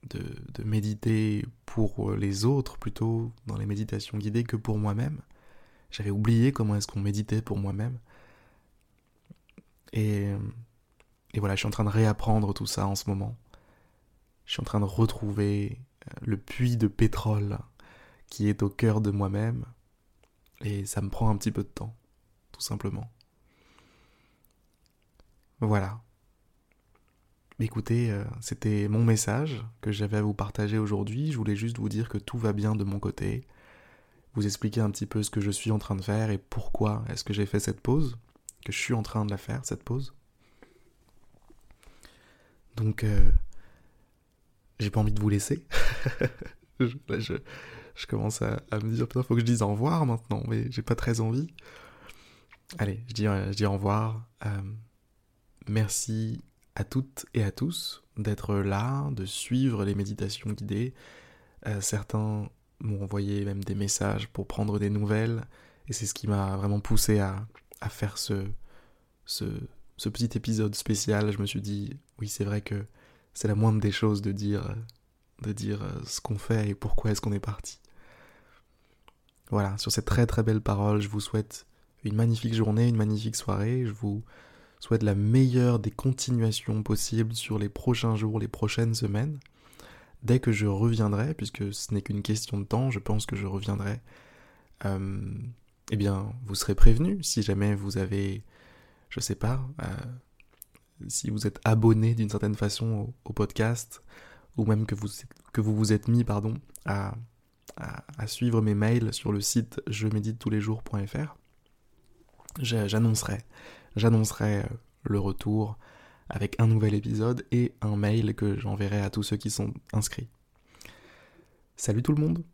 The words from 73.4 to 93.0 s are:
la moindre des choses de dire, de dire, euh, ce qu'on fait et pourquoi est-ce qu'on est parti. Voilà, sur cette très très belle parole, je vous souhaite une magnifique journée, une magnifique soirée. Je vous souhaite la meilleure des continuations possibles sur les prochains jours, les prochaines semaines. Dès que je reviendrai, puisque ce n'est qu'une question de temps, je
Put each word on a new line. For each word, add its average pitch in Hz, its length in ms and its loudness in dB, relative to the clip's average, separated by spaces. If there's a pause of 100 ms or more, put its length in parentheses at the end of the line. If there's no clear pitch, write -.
la 104 80 2
moindre 110 240 4
des 104 100 2
choses 104 320 2
de 104 80 -2
dire, 101 460 -2 (640)
de 107 80 -4
dire, 104 320 -4
euh, 92 220 -6
ce - 160 -8
qu'on 104 180 -4
fait 107 300 0
et 101 80 -2
pourquoi - 340 2
est-ce 104 100 0
qu'on 107 120 -2
est 101 80 -2
parti. - 400 -10 (1700)
Voilà, 101 260 2
sur 107 140 -4
cette 107 140 0
très 120 200 4
très 117 200 2
belle 110 160 2
parole, 104 400 2
je 101 80 -4
vous 104 100 -4
souhaite - 480 -4 (380)
une 107 100 -2
magnifique 113 400 2
journée, 110 320 4
une 117 100 4
magnifique 107 380 0
soirée. 110 520 -2
Je 107 40 -4
vous 107 320 -4 (560)
souhaite 110 240 0
la 104 140 4
meilleure 123 640 6
des 104 100 -2
continuations 113 920 0
possibles 113 500 0
sur 107 240 -4
les 101 100 -2
prochains 117 460 0
jours, 110 240 0
les 110 80 -2
prochaines 113 480 0
semaines. 117 460 -2 (800)
Dès 120 160 4
que 127 140 2
je 107 140 2
reviendrai, 110 680 2
puisque 104 400 -6
ce - 180 -6
n'est 101 100 -2
qu'une 101 200 -4
question 107 380 -2
de 98 40 -4
temps, 127 280 0
je 104 80 -2